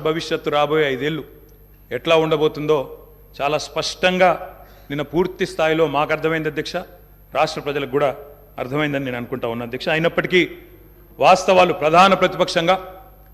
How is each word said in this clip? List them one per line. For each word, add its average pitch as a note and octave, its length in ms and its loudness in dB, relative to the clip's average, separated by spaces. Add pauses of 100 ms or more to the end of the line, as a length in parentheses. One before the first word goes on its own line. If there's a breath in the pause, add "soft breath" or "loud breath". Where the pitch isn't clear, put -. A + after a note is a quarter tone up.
భవిష్యత్తు D#3+ 500 -2
రాబోయే D3 360 2
ఐదేళ్లు C#3 320 -4 (720)
ఎట్లా E3 180 2 (100)
ఉండబోతుందో D3+ 520 0 (640)
చాలా C#3+ 260 -2
స్పష్టంగా F3+ 640 0 (640 soft breath)
నిన్న C#3+ 220 -6
పూర్తి F3+ 380 0
స్థాయిలో D#3+ 360 2 (100)
మాకు D3+ 180 0
అర్థమైంది, D#3 380 -2
అధ్యక్ష, D3+ 220 -8 (640)
రాష్ట్ర D#3 280 -2
ప్రజలకు C#3 300 -4
కూడా C#3+ 120 2 (540)
అర్థమైందని C#3 460 -4
నేను B2 120 -8
అనుకుంటా B2 340 -6
ఉన్నా, A#2+ 140 -8
అధ్యక్ష. B2+ 280 -6
అయినప్పటికీ E3+ 440 0 (840)
వాస్తవాలు, F3+ 580 6
ప్రధాన F3+ 300 6 (100)
ప్రతిపక్షంగా F3 540 0 (560)